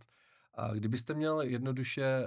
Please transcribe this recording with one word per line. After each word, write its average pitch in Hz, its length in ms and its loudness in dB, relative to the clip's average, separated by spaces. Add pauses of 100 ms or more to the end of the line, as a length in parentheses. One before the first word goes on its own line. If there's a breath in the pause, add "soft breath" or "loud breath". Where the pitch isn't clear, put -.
(540 soft breath)
A 113 200 -4
kdybyste 110 400 0
měl 156 260 2
jednoduše 131 880 0